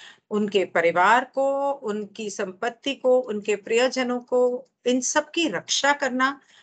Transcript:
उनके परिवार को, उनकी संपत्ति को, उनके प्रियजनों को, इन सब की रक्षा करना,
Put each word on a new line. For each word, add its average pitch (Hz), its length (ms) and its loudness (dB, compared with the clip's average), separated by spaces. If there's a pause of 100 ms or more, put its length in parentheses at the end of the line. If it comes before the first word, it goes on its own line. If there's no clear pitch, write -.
(300)
उनके 208 340 0
परिवार 180 600 4
को, 277 480 -2
उनकी 214 580 -8
संपत्ति 226 640 -6
को, 254 240 4
उनके 208 380 -2
प्रियजनों 247 640 0
को, 247 460 0 (200)
इन 254 140 2
सब 302 300 -2
की 330 180 -2
रक्षा 226 440 0
करना, 269 480 -2 (220)